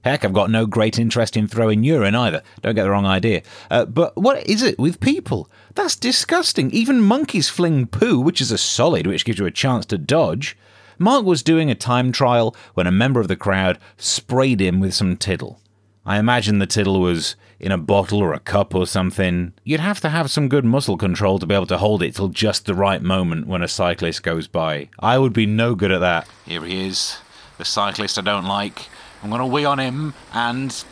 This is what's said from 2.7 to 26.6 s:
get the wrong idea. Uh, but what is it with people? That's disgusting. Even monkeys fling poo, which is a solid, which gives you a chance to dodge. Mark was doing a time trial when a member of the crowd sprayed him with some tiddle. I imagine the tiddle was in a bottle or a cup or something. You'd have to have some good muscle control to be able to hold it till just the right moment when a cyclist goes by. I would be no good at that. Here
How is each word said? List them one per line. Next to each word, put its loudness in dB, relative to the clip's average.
get 2
the 2
wrong 2
idea. 2
Uh, 2
but 0
what 2
is 0
it 0
with 0
people? -2
That's -2
disgusting. 0
Even 2
monkeys 2
fling 2
poo, 2
which 0
is -2
a 0
solid, 0
which -2
gives -2
you -2
a -2
chance -2
to -4
dodge. -2
Mark 2
was 0
doing 2
a 0
time 0
trial 2
when 0
a 2
member 4
of 0
the 0
crowd 0
sprayed 0
him 2
with 0
some 0
tiddle. -6
I -2
imagine 2
the 2
tiddle 0
was 0
in -4
a 0
bottle 0
or 0
a -8
cup -2
or 0
something. -2
You'd -2
have -4
to -2
have -2
some 0
good 2
muscle 2
control 0
to -4
be 0
able 0
to -2
hold 2
it -2
till -2
just -2
the -2
right 0
moment -2
when -4
a -4
cyclist -2
goes -4
by. -4
I 2
would 2
be 2
no 0
good 0
at 0
that. 0
Here -8